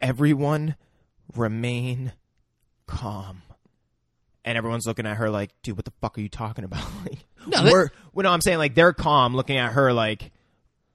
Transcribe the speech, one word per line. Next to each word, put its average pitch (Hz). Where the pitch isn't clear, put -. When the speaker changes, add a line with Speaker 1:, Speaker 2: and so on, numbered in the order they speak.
Speaker 1:
"Everyone 147
remain 120
calm." 98
And 117
everyone's 113
looking 113
at 107
her 107
like, 101
"Dude, 104
what -
the -
fuck 113
are -
you 104
talking 110
about?" 87
<laughs> -
Like, -
Speaker 2:
No, 294
they 220
Speaker 1:
we're, 269
well, 190
no, 190
I'm 170
saying, 175
like, 143
they're 170
calm 131
looking 131
at 120
her 135
like, 110